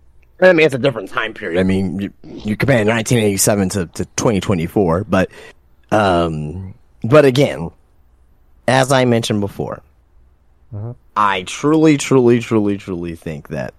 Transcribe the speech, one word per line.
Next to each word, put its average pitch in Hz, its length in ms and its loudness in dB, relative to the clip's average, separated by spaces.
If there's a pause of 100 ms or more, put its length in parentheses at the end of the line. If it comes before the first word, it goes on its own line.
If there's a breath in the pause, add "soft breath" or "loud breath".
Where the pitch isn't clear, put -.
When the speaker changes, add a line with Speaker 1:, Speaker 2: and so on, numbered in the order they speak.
(400)
Speaker 1:
I 185 120 6
mean, 160 120 4
it's 139 120 2
a - 20 -4
different 113 320 -4
time 110 240 -6
period. 90 240 -6
I 95 60 2
mean, 95 340 0
you, - 140 -6 (100)
you - 340 -8
compare 117 280 2
nineteen 113 340 0
eighty-seven 101 520 0
to, 92 160 -4
to - 180 -10 (100)
twenty 110 240 0
twenty-four, 90 640 0
but, 95 300 -2 (580 loud breath)
um, 87 840 -2 (280)
but 143 220 4
again, 113 480 0 (960)
as 131 240 2
I 131 120 2
mentioned 117 360 0
before, - 420 -8 (920)
Speaker 2:
Mm-hmm. 110 180 -12 (240)
Speaker 1:
I 98 260 0
truly, 156 540 2
truly, 123 420 4
truly, 104 400 0
truly 87 380 -8
think 76 320 -12
that, 71 300 -8